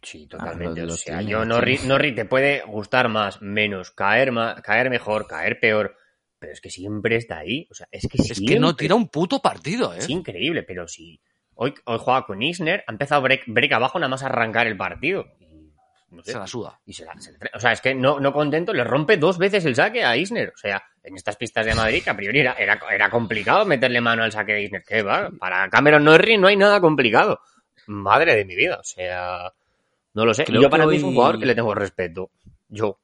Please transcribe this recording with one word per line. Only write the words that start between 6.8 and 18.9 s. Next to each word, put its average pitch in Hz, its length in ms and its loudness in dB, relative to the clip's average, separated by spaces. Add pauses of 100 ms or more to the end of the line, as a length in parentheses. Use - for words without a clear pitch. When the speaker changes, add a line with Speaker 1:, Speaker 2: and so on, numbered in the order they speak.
Speaker 1:
está 117 220 -6
ahí. 107 300 -8
O - 40 -20
sea, - 180 -20
es - 180 -8
que - 120 -12
Speaker 3:
Es - 180 -2
que 107 200 2
no 156 80 2
Speaker 1:
siempre. 156 180 -2
Speaker 3:
tira 165 100 2
un 233 140 0
puto 185 320 -2
partido, 170 520 -4
¿eh? 87 60 -12
Speaker 1:
Es - 100 -8
increíble, 139 540 -6
pero 87 240 -12
sí. 82 320 -20 (360)
Hoy, 139 180 -4 (100)
hoy 113 160 -4
juega 127 260 0
con 98 160 -8
Isner, 170 460 -2
ha - 60 -10
empezado 139 280 0
break, 131 260 2
break 123 260 2
abajo 123 260 0
nada 143 100 -2
más 131 140 -6
arrancar 113 440 0
el 107 100 -4
partido. 123 480 -6 (160)
Y, 78 320 -20 (380)
no 85 120 -20
sé. 107 80 -14
Speaker 3:
Se 123 80 -8
la 95 80 -12
suda. - 380 -12
Speaker 1:
Y 98 80 -20
se - 100 -18
la, 82 160 -18
se - 140 -20
la... - 40 -20 (160)
o 107 60 -12
sea, 113 140 2
es - 80 -6
que 131 120 0
no, 139 280 2
no 139 100 2
contento, 151 400 -2
le 127 140 0
rompe 143 320 2